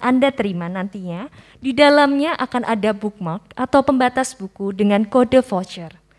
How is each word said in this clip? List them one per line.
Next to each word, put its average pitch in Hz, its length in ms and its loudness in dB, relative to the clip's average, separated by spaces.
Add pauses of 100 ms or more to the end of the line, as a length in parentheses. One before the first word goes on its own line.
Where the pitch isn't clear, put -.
Anda 254 240 2
terima 196 400 -4
nantinya, 185 640 -8 (240)
di 262 160 -4
dalamnya 285 640 4
akan 247 240 -4
ada 214 320 -2
bookmark 202 640 -8
atau 262 240 2
pembatas 262 560 0
buku 196 320 -8
dengan 202 320 0
kode 247 400 2
voucher. 180 560 -8 (220)